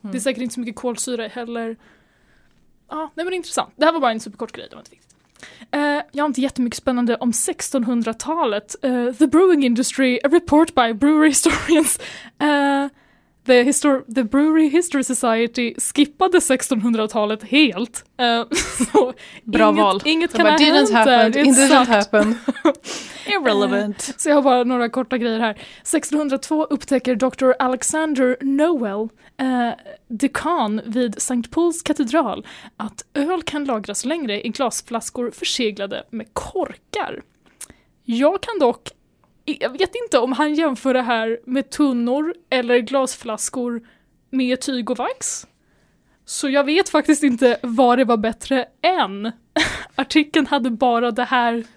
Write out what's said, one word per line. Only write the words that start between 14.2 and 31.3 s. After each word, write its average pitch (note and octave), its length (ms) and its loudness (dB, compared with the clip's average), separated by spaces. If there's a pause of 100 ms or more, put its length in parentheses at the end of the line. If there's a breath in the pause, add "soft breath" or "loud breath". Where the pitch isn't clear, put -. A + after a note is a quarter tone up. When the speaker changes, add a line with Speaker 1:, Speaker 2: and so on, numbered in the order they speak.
Speaker 2:
Brewery D4+ 460 4
History D4 340 0
Society A#3 680 -2 (220)
skippade F4+ 460 2
sextonhundratalet A3 1040 0
helt. A#3+ 600 0 (120)
Eh, A#3 260 0 (220)
<laughs> - 260 -4
så F4 220 4 (300 loud breath)
Speaker 3:
Bra G#3+ 260 4
Speaker 2:
inget, G#3 140 4
Speaker 3:
val. G3 220 2
Speaker 2:
inget E4 260 0
Speaker 1:
De E4+ 60 -8
Speaker 2:
kan E4+ 60 4
Speaker 1:
bara, D#4+ 80 6
Speaker 2:
ha D#4 80 4
Speaker 1:
"Didn't D4+ 140 6
Speaker 2:
hänt C#4+ 160 4
där. A3+ 80 2
Speaker 1:
happen, A3+ 340 6
Speaker 2:
Det C4+ 80 0
är D4 60 4
Speaker 1:
didn't C4+ 180 6 (180)
Speaker 2:
exakt. B3 80 2
Speaker 1:
happen." G#3+ 460 2 (500)
Speaker 2:
<laughs> - 420 -14
Speaker 3:
Irrelevant. B3 840 0
Speaker 2:
Eh, C4 80 -8
så - 120 -4
jag D4 60 6
har C#4+ 60 4
bara B3 220 4
några A#3+ 260 0
korta B3+ 280 -4
grejer A3+ 220 -2
här. A3 220 -4 (220 loud breath)
Sextonhundratvå D4+ 800 -2
upptäcker C4 520 -2
doktor B3+ 440 0
Alexander C4 840 -2
Noel, C4+ 680 -2 (280 soft breath)
eh, B3 360 -2 (340)
dekan A#3+ 800 -2
vid A#3 360 -4
Sankt A#3+ 300 -4